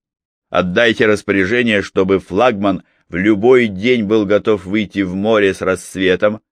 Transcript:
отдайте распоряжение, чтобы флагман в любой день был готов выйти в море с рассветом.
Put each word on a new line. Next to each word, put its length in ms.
отдайте 560
распоряжение, 760
чтобы 380
флагман 640
в 60
любой 520
день 380
был 200
готов 380
выйти 380
в 140
море 380
с 80
рассветом. 800